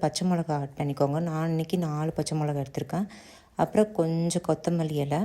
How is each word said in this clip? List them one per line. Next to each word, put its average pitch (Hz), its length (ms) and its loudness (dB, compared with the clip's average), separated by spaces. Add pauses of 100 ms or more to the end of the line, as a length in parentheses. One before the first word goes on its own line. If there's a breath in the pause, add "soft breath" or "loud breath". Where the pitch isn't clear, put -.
பச்சை 151 260 0
மிளகா 165 320 0
ஆட் 139 180 -8
பண்ணிக்கோங்க. 143 500 2
நான் 160 240 -2
இன்னைக்கு 165 320 0
நாலு 151 320 -2
பச்சை 156 220 -2
மிளகா 147 240 0
எடுத்திருக்கேன். 147 440 -4 (560 loud breath)
அப்புறம் 214 360 4
கொஞ்சம் 170 500 2
கொத்தமல்லி 160 560 0
இலை, 147 200 0